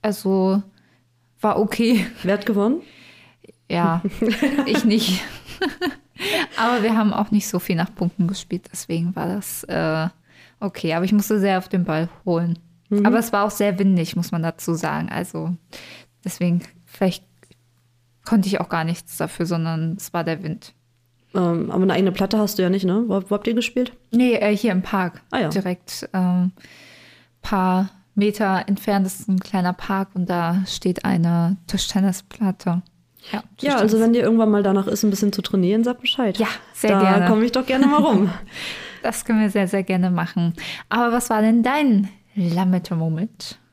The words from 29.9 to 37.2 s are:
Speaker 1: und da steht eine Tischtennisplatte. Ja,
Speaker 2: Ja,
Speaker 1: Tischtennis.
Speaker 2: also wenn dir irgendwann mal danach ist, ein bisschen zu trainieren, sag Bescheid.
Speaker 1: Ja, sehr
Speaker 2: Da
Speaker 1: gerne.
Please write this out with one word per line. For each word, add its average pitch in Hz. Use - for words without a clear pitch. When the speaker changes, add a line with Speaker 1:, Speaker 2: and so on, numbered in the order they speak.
Speaker 1:
und 180
da 175
steht -
eine 170
Tischtennisplatte. 185
Ja, -
Speaker 2:
Ja, 208
Speaker 1:
Tischtennis. 269
Speaker 2:
also 220
wenn 233
dir 240
irgendwann 220
mal 208
danach 196
ist, 208
ein 214
bisschen 196
zu 196
trainieren, 202
sag 247
Bescheid. 233
Speaker 1:
Ja, 214
sehr 214
Speaker 2:
Da 196
Speaker 1:
gerne. 190